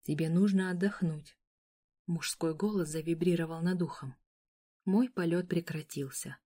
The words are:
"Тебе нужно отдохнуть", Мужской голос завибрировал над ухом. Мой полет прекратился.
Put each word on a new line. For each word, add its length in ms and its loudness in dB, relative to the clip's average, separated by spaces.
"Тебе 260 -2
нужно 420 4
отдохнуть", 640 -2
Мужской 440 -2
голос 340 0
завибрировал 760 0
над 200 2
ухом. 340 -6
Мой 240 4
полет 400 0
прекратился. 920 -4